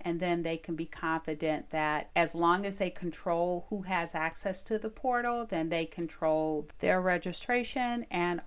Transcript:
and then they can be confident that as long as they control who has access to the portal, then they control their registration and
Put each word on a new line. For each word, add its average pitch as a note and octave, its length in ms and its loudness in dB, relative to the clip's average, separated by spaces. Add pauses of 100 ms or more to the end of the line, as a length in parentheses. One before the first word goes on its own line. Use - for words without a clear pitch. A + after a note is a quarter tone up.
and E3+ 180 0
then E3+ 240 2
they E3 140 0
can E3 180 -6
be E3 100 -4
confident D#3+ 840 -2
that D3+ 440 0
as E3+ 220 4
long F3 300 4
as G3 140 -4
they F#3 100 0
control F3 800 -2
who G3+ 140 -4
has E3+ 300 -2
access E3 500 -2
to A3 140 0
the G#3+ 120 -4
portal, A#3+ 560 0
then E3 240 0
they E3 160 2
control D#3 800 0 (120)
their F3+ 200 4
registration A#3+ 1120 0
and F3 360 2